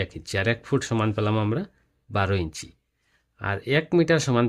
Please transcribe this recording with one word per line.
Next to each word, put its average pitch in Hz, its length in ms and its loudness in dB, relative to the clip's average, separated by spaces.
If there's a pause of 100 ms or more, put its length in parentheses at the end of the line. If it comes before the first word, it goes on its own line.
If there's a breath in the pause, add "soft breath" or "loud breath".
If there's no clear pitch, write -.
এক 92 160 -4
ইঞ্চি, - 200 -12
আর 98 160 0
এক 117 120 -4
ফুট 135 240 0
সমান 110 260 0
পেলাম 107 200 0 (100)
আমরা 117 180 -2 (460)
বারো 98 340 0
ইঞ্চি। 80 260 -10 (720)
আর 98 160 -4 (200)
এক 160 80 0 (120)
মিটার 165 280 4
সমান 120 240 2